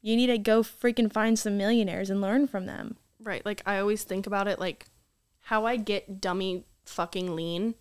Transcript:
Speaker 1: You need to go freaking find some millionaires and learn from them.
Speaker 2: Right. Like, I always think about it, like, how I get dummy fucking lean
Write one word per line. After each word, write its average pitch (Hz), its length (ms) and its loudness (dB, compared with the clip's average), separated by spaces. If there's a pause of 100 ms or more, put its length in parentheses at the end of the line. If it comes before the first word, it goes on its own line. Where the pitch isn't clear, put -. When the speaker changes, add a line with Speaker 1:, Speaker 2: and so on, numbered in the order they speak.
Speaker 1:
You 220 140 2
need 247 100 4
to 240 120 4
go 220 240 6
freaking 233 500 0
find 226 260 4
some 208 180 -2
millionaires 196 540 2
and 196 100 2
learn 240 280 2
from 185 180 -6
them. - 300 -10 (260)
Speaker 2:
Right. 196 240 -6
Like, 208 180 -6
I 196 140 0
always 208 240 0
think 196 240 -4
about 202 220 -2
it, 196 100 -2
like, - 280 -6 (540)
how 220 240 -2
I 240 120 0
get 202 440 -4
dummy 185 440 -2 (200)
fucking 180 500 -4
lean 170 460 -2